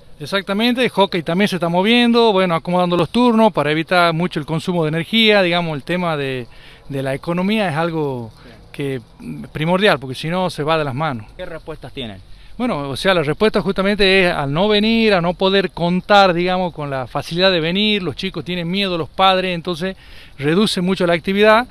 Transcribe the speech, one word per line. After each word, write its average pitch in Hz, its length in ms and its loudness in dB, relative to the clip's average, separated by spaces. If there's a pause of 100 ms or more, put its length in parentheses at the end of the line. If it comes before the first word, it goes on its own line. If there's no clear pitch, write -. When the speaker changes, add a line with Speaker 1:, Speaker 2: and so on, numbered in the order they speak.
(200)
Speaker 1:
Exactamente, 202 640 -2
el 220 60 2
hockey 190 320 0
también 180 260 0
se 180 100 -2
está 170 120 -2
moviendo, 233 640 4
bueno, 185 220 2
acomodando 175 420 0
los 165 140 0
turnos 226 420 4
para 147 180 0
evitar 170 420 2
mucho 170 260 -2
el 143 80 -6
consumo 165 360 -2
de 156 60 0
energía, 208 540 4
digamos, 170 320 0
el 135 80 -8
tema 175 340 -2
de, 131 300 -6 (420)
de 139 140 -6
la 135 100 -4
economía 185 560 -2
es 139 60 -4
algo 147 560 -4 (120)
Speaker 2:
Sí. 123 60 -20 (220)
Speaker 1:
que, 135 300 -6 (520)
primordial, 175 460 2
porque 131 160 -10
si - 120 -8
no 180 220 -2
se 151 140 -6
va 156 160 0
de 151 60 -2
las 131 100 -6
manos. 135 320 -6 (100)
Speaker 2:
¿Qué 185 80 -14
respuestas 156 480 -14
tienen? 107 260 -12 (380)
Speaker 1:
Bueno, 185 320 -4
o 135 60 -6
sea, 190 180 2
la 175 80 2
respuesta 175 400 0
justamente 190 640 2
es 175 60 0
al 143 200 -4
no 185 160 0
venir, 220 440 2
a 185 60 4
no 170 140 0
poder 190 380 0
contar, 180 640 4
digamos, 180 400 -2
con 147 160 -8
la 131 160 -6
facilidad 170 460 0
de 175 80 2
venir, 196 420 0
los 156 140 -6
chicos 185 300 -8
tienen 175 260 -4
miedo, 190 260 -2
los 156 120 -4
padres, 185 440 2
entonces 180 440 -6 (400)
reduce 170 420 0
mucho 185 260 0
la 170 100 2
actividad 214 560 2